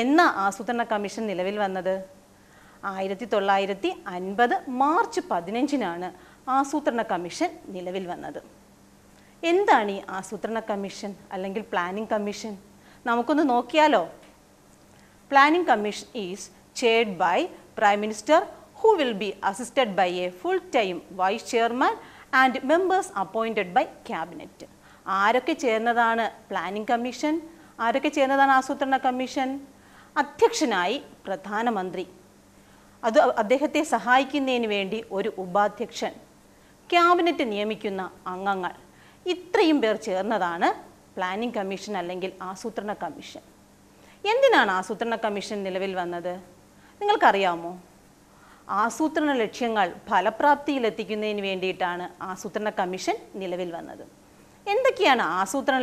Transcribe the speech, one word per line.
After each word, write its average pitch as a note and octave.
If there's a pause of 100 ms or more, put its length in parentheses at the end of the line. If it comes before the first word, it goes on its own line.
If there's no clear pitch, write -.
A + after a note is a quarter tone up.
എന്നാ D4 (200)
ആസൂത്രണ A#3
കമ്മീഷൻ G#3
നിലവിൽ F#3
വന്നത്? F#3+ (1000)
ആയിരത്തി F#3+
തൊള്ളായിരത്തി G3 (260)
അൻപത് G3+ (260)
മാർച്ച് D#4
പതിനഞ്ചിനാണ് G3 (480)
ആസൂത്രണ C#4 (100)
കമ്മീഷൻ F3 (260)
നിലവിൽ F3+
വന്നത്. D3 (1120)
എന്താണ് F4
ഈ G3 (180)
ആസൂത്രണ G#3+ (100)
കമ്മീഷൻ G3+ (220)
അല്ലെങ്കിൽ G3
പ്ലാനിംഗ് F#3+
കമ്മീഷൻ? G#3 (560)
നമുക്കൊന്ന് A#3+
നോക്കിയാലോ? B3 (1300)
Planning D4+
Commission G#3 (200)
is F#3 (400)
chaired A3+ (120)
by F3 (420)
Prime G#3
Minister, B3+ (400)
who A4 (100)
will B3+ (100)
be G3+ (200)
assisted A#3
by F#3+ (180)
a - (140)
full-time D4 (200)
Vice G3
Chairman A#3+ (480)
and C4 (180)
members F#4 (160)
appointed A3
by C#4 (260)
Cabinet. E3 (640)
ആരൊക്കെ B3
ചേർന്നതാണ് A3+ (240)
പ്ലാനിംഗ് G3
കമ്മീഷൻ? B3 (500)
ആരൊക്കെ C#4
ചേർന്നതാണ് C4+
ആസൂത്രണ C4+ (100)
കമ്മീഷൻ? B3+ (720)
അധ്യക്ഷനായി A#3+ (280)
പ്രധാനമന്ത്രി, F#3+ (1040)
അത് A#3 (240)
അദ്ദേഹത്തെ C#4+ (100)
സഹായിക്കുന്നതിന് B3+
വേണ്ടി G3+ (160)
ഒരു G3+ (140)
ഉപാധ്യക്ഷൻ, G3+ (800)
ക്യാബിനറ്റ് F4
നിയമിക്കുന്ന G#3 (320)
അംഗങ്ങൾ, F#3+ (600)
ഇത്രയും E4+
പേർ A3 (120)
ചേർന്നതാണ് F#3+ (480)
പ്ലാനിംഗ് G3+
കമ്മീഷൻ G3
അല്ലെങ്കിൽ F3+ (180)
ആസൂത്രണ G3+ (100)
കമ്മീഷൻ. - (880)
എന്തിനാണ് A4
ആസൂത്രണ A3+ (100)
കമ്മീഷൻ G#3 (100)
നിലവിൽ F#3+
വന്നത്? F3 (680)
നിങ്ങൾക്കറിയാമോ? G3 (1120)
ആസൂത്രണ D4+ (100)
ലക്ഷ്യങ്ങൾ G#3+ (220)
ഫലപ്രാപ്തിയിലെത്തിക്കുന്നതിന് G#3+
വേണ്ടിയിട്ടാണ് F3+ (240)
ആസൂത്രണ G3+ (100)
കമ്മീഷൻ F#3 (260)
നിലവിൽ F3+
വന്നത്. D3+ (720)
എന്തൊക്കെയാണ് G4 (160)
ആസൂത്രണ C4